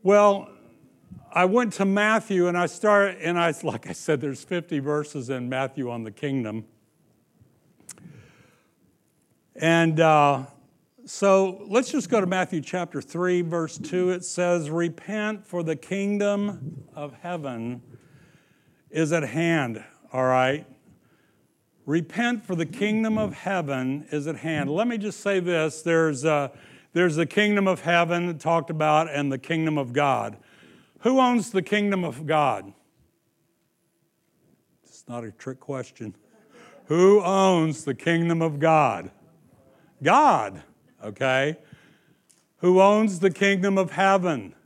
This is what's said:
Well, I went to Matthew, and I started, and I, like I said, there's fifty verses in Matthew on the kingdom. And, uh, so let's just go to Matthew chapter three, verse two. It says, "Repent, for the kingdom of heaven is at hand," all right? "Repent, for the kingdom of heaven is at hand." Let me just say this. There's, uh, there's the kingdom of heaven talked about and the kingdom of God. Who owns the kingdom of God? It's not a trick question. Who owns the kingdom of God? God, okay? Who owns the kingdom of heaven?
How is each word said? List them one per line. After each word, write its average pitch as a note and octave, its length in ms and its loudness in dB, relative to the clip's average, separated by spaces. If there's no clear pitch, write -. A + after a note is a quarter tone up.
Well, G3+ 480 4
I F3+ 100 4
went A3 280 2
to G3 120 -2
Matthew, G3+ 640 2
and F3 100 0
I F3 100 0
started, G3+ 500 2
and E3+ 200 -2
I, E3 160 2
like A2 260 -6
I - 20 -10
said, - 300 -2
there's C#3 220 -8
fifty E3+ 360 -6
verses D3 500 -6
in B2+ 200 -6
Matthew C3 400 -4
on A#2 140 -8
the G#2+ 80 -10
kingdom. A2+ 540 -6
And, E3 440 2
uh, D3 440 4
so F#3+ 600 0
let's A3 240 0
just B3 180 -4
go A3 120 2
to F#3 60 -2
Matthew F3+ 340 -2
chapter F3 400 -8
three, F3+ 400 -2
verse E3 360 -4
two. F3+ 340 -2
It F3+ 120 -6
says, F3 460 -2
"Repent, F#3+ 760 -4
for F3 180 -6
the D#3+ 120 -4
kingdom G3+ 1080 -4
of D3 200 -12
heaven B2 680 -10
is D#3 220 -2
at E3 120 0
hand," C3+ 600 -2
all B2+ 120 -2
right? B2+ 400 0
"Repent, G#3 600 -2
for F#3 100 -4
the E3 100 -4
kingdom G#3+ 520 -2
of G#3+ 160 -4
heaven C#3+ 800 -4
is D3 160 -4
at D3+ 100 -8
hand." D3+ 320 -4
Let G3 180 -2
me A#3 100 -4
just G3+ 220 -8
say G3 200 -2
this. E3 420 -2
There's, D#3+ 420 2
uh, D3 260 0
there's E3+ 220 2
the E3 100 2
kingdom G#3 420 2
of F#3 140 0
heaven E3+ 560 0
talked E3 320 0
about D#3 400 2
and C#3+ 220 -4
the C3+ 80 -6
kingdom D#3+ 380 -2
of B2 160 -6
God. B2 440 0
Who C4 200 2
owns B3 320 2
the F#3+ 100 0
kingdom G3+ 440 0
of D3 200 -8
God? C3 460 0
It's - 200 -20
not A#2+ 200 -10
a G#2 60 -14
trick C3 280 -14
question. B2+ 560 -12
Who F#3+ 360 6
owns F3+ 640 2
the C#3 100 -4
kingdom E3+ 480 0
of D#3 160 -2
God? D3 540 2
God, D#3 600 4
okay? C3+ 540 0
Who F3+ 200 4
owns G3+ 400 4
the F#3+ 120 2
kingdom G3 460 0
of F#3 140 -2
heaven? F3+ 640 0